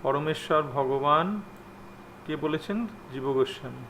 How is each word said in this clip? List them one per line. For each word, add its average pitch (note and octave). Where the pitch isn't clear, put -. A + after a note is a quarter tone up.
পরমেশ্বর D3+
ভগবান C#3
কে D3+
বলেছেন? D#3
জীব C3
গোস্বামী। B2+